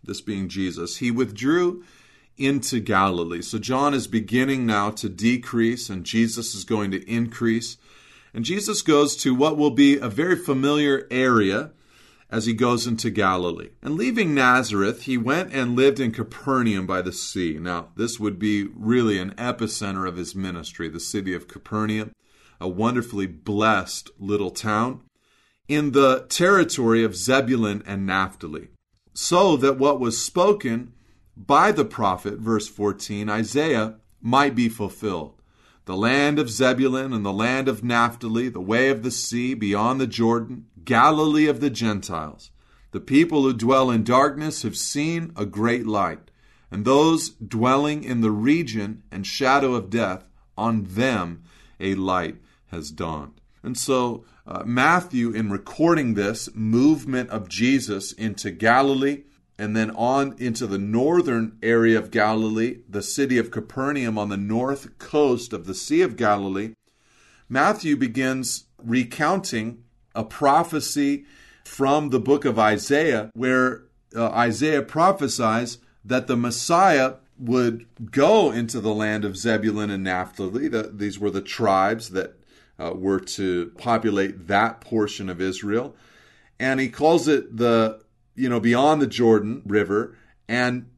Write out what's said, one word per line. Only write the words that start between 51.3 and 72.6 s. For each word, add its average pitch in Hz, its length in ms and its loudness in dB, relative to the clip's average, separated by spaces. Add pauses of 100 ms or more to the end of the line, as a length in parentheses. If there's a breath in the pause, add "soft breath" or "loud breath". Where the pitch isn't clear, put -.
a 95 140 0
light 92 420 -2 (300 soft breath)
has 78 240 -12
dawned." 78 500 -10 (220)
And 120 140 -8
so, 123 480 -2 (220 soft breath)
uh, 92 180 -10
Matthew, 127 640 0
in 107 200 -2
recording 143 640 2
this 110 400 -2
movement 127 760 2
of 101 180 -8
Jesus 107 640 0
into 104 380 -6
Galilee, 135 720 2 (360 soft breath)
and 104 180 -4
then 110 140 0
on 131 480 -2
into 117 280 -4
the 98 120 -2
northern 117 840 0
area 113 360 4
of 95 120 -4
Galilee, 110 680 0 (100)
the 101 140 -6
city 127 340 0
of 113 140 0
Capernaum 127 640 -4
on 104 140 -4
the 98 80 -6
north 120 600 -4
coast 143 540 0
of 87 140 -8
the 92 80 -8
Sea 156 260 0
of 180 160 0
Galilee, 104 560 0 (720 soft breath)
Matthew 156 480 0
begins 131 720 -4 (180)
recounting 120 1040 -2 (300)
a 110 100 -6
prophecy 143 1040 0 (360 loud breath)
from 143 460 0
the 127 100 2
book 143 280 2
of 113 120 0
Isaiah, 110 760 2